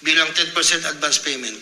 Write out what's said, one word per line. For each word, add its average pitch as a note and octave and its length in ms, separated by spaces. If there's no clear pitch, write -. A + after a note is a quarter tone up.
bilang D#3+ 320
ten E3 240
percent E3+ 320
advance D3+ 320
payment. B2 420